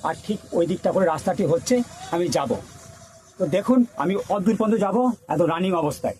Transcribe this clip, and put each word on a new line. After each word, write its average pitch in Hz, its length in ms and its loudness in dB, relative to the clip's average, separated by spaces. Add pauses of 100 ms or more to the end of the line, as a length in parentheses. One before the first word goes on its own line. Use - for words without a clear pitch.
আর 160 80 -4 (100)
ঠিক 208 140 -4 (180)
ওই 170 140 2
দিকটা 180 240 -2
করে 185 180 4
রাস্তাটি 185 380 -2
হচ্ছে, 170 240 2 (400)
আমি 175 100 0 (120)
যাব। 139 140 -2 (880)
তো 190 60 0 (120)
দেখুন, 233 240 4 (240)
আমি 180 100 0 (220)
অদূর 202 240 2
পর্যন্ত 214 160 2 (100)
যাব, 196 120 0 (360)
এত 156 80 2 (100)
রানিং 185 200 0 (120)
অবস্থায়। 131 360 -4